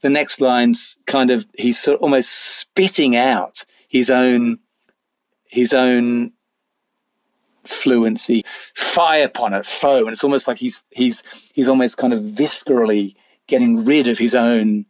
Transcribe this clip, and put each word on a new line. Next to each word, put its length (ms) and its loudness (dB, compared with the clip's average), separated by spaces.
The 80 0
next 300 0
line's 580 2
kind 240 2
of, 140 0
he's 220 -2
sort 160 2
of 60 -4
almost 300 0
spitting 840 -2
out 500 -2
his 200 0
own, 500 2
his 280 0
own 580 0
fluency, 800 0
Fie 460 0
upon 320 -2
it, 120 -4
foe. 340 0
And 120 0
it's 120 -8
almost 240 0
like 100 -4
he's, 320 -8
he's, 320 -2
he's 160 0
almost 280 2
kind 160 0
of 100 -2
viscerally 920 -2
getting 360 2
rid 240 2
of 100 0
his 180 0
own 540 0